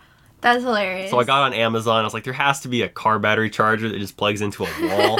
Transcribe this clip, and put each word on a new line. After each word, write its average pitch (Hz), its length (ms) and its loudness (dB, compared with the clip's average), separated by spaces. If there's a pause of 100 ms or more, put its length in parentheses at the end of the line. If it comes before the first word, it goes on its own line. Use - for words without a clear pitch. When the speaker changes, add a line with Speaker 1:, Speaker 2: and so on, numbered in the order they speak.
(420)
Speaker 1:
That's 240 200 2
hilarious. 196 480 -2
Speaker 2:
So 127 80 2
I 123 60 2
got 135 180 2
on 131 120 0
Amazon. 113 480 2
I - 20 0
was 107 100 -4
like, 110 100 -8
"There 131 100 -6
has 139 260 0
to - 80 -12
be 120 140 0
a 92 60 -2
car 110 300 0
battery 107 320 2
charger 110 380 0
that 104 100 -6
just 101 180 -10
plugs 104 240 0
into 104 240 -4
a 320 220 -4
wall." - 340 2